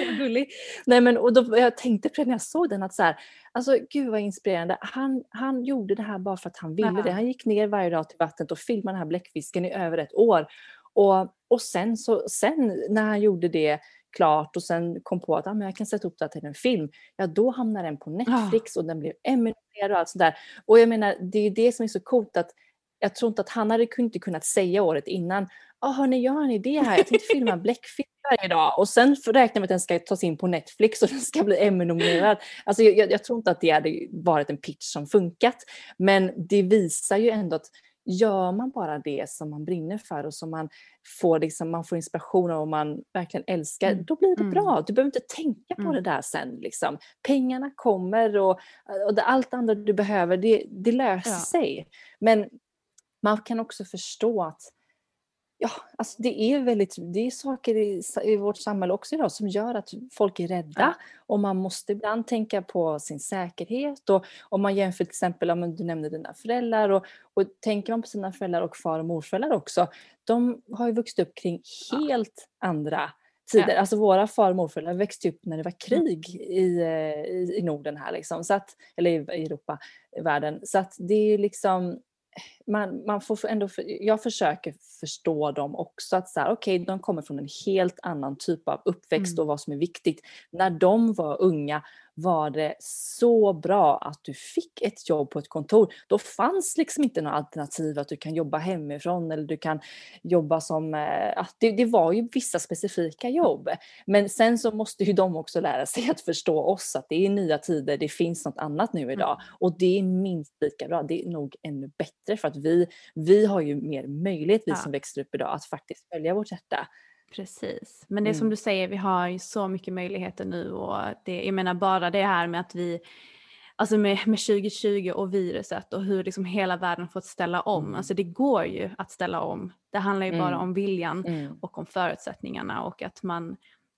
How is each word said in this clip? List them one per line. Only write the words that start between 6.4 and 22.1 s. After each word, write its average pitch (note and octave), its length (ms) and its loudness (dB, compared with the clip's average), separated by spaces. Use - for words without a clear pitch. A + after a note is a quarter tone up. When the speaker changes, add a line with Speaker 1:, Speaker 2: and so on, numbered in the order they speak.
Speaker 1:
att - 60 -16
han D#3+ 180 -10
ville G#3+ 220 2
Speaker 2:
Ja. G#3 60 2
Speaker 1:
det. F#3 100 0
Han G#3+ 140 -2
gick B3+ 180 -6
ner G#3+ 220 2
varje G3+ 240 0
dag D#3+ 180 0
till - 100 -12
vattnet D#3+ 340 -4
och - 60 -6
filmade G3+ 360 -4
den F#3+ 40 -4
här E3 100 -4
bläckfisken F3 560 -4
i F3+ 100 -4
över E3+ 240 -2
ett D3+ 160 -4
år. G3 320 6
Och, F#3+ 420 6
och A#3+ 140 4
sen G#3+ 340 -2
så, G#3+ 320 0
sen A3+ 520 0
när G#3+ 120 2
han G#3+ 180 0
gjorde F#3 280 4
det D3+ 320 0
klart D#3 400 4
och F3 60 -6
sen E3+ 400 -4
kom F3+ 180 -4
på E3 160 -2
att, D#3+ 100 -4
"Ah, G3+ 80 -4
men G#3 120 -4
jag F#3+ 100 -10
kan G#3 100 -6
sätta G3+ 220 -4
upp - 100 -14
det D#3+ 60 -4
här D3+ 60 -4
till D3 140 -12
en D3 100 -10
film", G3+ 340 0
ja, F#3+ 100 -2
då F#3+ 240 2
hamnar A3 320 -2
den D#3 140 -6
på D#3 140 -14
Speaker 2:
Ja. D#3+ 60 -8
Speaker 1:
Netflix A3 340 0
och E3+ 80 -2
den D#3+ 160 -6
blev D#3 120 -6
ännu A#3 300 2
mer G3 100 0
och F#3+ 60 4
allt E3 100 0
sådär. E3+ 260 4
Och A3+ 120 10
jag A#3 100 10
menar, G#3+ 320 2
det F#3 180 -2
är G#3+ 120 2
det A3+ 220 4
som A#3+ 120 -4
är A3 40 0
så G3+ 120 -4
coolt - 360 0